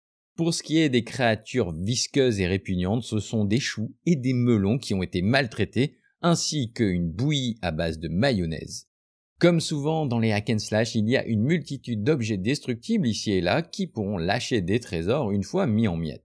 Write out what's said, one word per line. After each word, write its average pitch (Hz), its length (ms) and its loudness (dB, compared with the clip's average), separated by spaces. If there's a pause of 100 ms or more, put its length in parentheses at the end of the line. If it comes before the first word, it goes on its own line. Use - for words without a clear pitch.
(360)
Pour 165 180 0
ce - 80 -6
qui 156 160 0
est 160 100 4
des 123 140 4
créatures 113 720 0
visqueuses 117 640 0
et 92 80 2
répugnantes, 95 560 0
ce 110 160 -4
sont 107 260 -2
des 104 140 2
choux - 340 -6 (140)
et 170 80 4
des 131 200 0
melons 120 440 4
qui - 160 -4
ont 92 80 0
été 87 180 -2
maltraités, 123 760 0 (240)
ainsi 156 520 0
qu'une 87 360 0
bouillie 127 540 -2
à 87 80 -2
base 80 300 -2
de 82 80 -6
mayonnaise. 87 800 -2 (500)
Comme 170 220 6
souvent 156 440 -2
dans 120 140 0
les 113 140 2
hack 104 180 0
and 110 80 2
slash, 110 380 0
il 107 120 0
y 131 80 2
a - 80 0
une 107 180 0
multitude 131 600 -2
d'objets 113 360 0
destructibles 131 680 -2
ici 110 240 -2
et 92 100 4
là 101 220 2
qui 190 240 -8
pourront 101 320 -4
lâcher 107 420 0
des 98 200 0
trésors 104 500 -2
une 101 140 -2
fois 185 240 -2
mis 110 180 2
en 85 100 -2
miettes. 80 300 -8 (140)